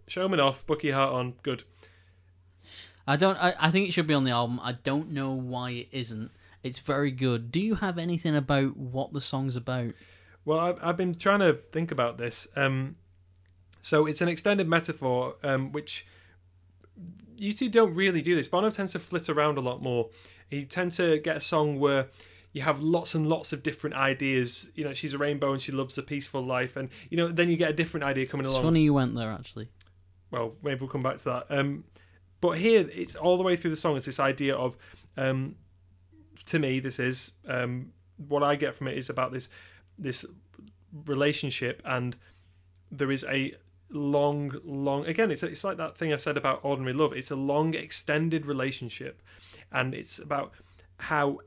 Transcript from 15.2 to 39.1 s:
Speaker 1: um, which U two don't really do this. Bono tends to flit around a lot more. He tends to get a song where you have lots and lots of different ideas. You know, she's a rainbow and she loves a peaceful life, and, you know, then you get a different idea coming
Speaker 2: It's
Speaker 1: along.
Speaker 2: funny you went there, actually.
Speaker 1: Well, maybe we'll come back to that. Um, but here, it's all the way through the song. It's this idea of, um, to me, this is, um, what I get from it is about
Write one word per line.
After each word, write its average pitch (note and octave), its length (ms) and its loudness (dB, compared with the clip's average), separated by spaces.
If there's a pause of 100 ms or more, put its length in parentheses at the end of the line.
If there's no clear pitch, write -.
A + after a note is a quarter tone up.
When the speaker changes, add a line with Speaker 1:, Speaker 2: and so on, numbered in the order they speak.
Speaker 1:
um, C3+ 300 0
which D3+ 340 -8 (1300)
U G#3 160 -4
two B3 160 -2
don't G#3+ 260 6
really F#3 260 4
do E3+ 140 4
this. D3 140 2
Bono G3 220 4
tends G3 200 -4
to F3 80 -4
flit E3+ 300 -4
around D3+ 280 4
a C3+ 40 -2
lot B2+ 200 -4
more. A#2+ 280 0 (400)
He C#3+ 160 -6
tends F3 320 -2
to E3 220 4
get D#3 180 -2
a - 40 -6
song D3+ 380 2
where C#3 280 4 (440)
you C#3+ 120 -8
have C#3+ 180 0
lots E3 340 0
and D3+ 140 2
lots D#3+ 240 -2
of C3+ 100 -8
different D3+ 320 -4
ideas. C3+ 800 0
You D#3 80 -6
know, C#3 100 -4
she's C3+ 200 -6
a C#3 40 -6
rainbow C#3+ 360 0
and C3+ 80 -2
she - 100 -6
loves C3+ 260 -4
a C3+ 60 -6
peaceful C#3 380 -6
life, B2+ 340 -2
and, C3+ 140 -6 (200)
you - 60 -6
know, E3+ 140 2
then E3+ 200 4
you E3+ 60 4
get E3 140 2
a D#3 40 0
different E3 300 -2
idea C3 220 0
coming C#3 180 -4
Speaker 2:
It's C3+ 80 -2
Speaker 1:
along. C3 120 2
Speaker 2:
funny D#3+ 180 6
you D3 120 6
went C3 220 2
there, A2+ 160 -4
actually. G#2+ 380 -12 (600)
Speaker 1:
Well, A#2 320 -4
maybe C3+ 200 -2
we'll C3+ 80 -6
come C3 140 -2
back C3+ 160 -2
to - 60 -20
that. B2+ 240 -2
Um, C#3+ 360 0 (540)
but F3 120 4
here, G3 420 6
it's E3+ 220 -8
all F3+ 220 6
the F#3 60 0
way F#3 120 4
through E3+ 160 -2
the D#3 60 -2
song. C3 200 0
It's C3 80 -6
this C3 140 -6
idea C3+ 360 2
of, B2+ 220 -2 (400)
um, C3 380 -2 (880)
to E3 140 0
me, C3+ 200 0
this C3 200 -6
is, B2+ 320 -2 (160)
um, B2 440 -4 (360)
what C#3+ 160 2
I C#3+ 120 4
get C#3+ 200 -4
from C#3 140 -8
it C3 80 -6
is B2+ 120 -8
about B2+ 220 -2